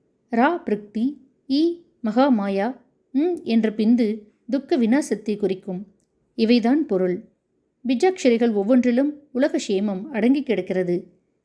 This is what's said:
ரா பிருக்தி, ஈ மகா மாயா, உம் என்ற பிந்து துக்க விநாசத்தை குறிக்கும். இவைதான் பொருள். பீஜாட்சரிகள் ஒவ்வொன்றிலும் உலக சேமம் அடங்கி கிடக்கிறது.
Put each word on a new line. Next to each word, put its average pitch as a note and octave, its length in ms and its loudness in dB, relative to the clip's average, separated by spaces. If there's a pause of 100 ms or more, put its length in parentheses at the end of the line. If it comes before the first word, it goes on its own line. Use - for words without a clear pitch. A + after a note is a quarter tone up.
(300)
ரா C#4+ 320 0
பிருக்தி, G#3+ 560 -4 (320)
ஈ E4 320 0 (180)
மகா A#3+ 280 2
மாயா, G3+ 540 -2 (300)
உம் E4 300 -2
என்ற A3+ 280 0
பிந்து A3 480 2 (320)
துக்க C#4 280 -2
விநாசத்தை A#3 580 0
குறிக்கும். F#3+ 500 -6 (500)
இவைதான் A#3 500 2
பொருள். F#3 420 -2 (600)
பீஜாட்சரிகள் B3 640 2
ஒவ்வொன்றிலும் B3 680 2 (100)
உலக C#4+ 260 0 (100)
சேமம் G3 360 -2
அடங்கி C4 380 0
கிடக்கிறது. F3+ 640 -2 (380)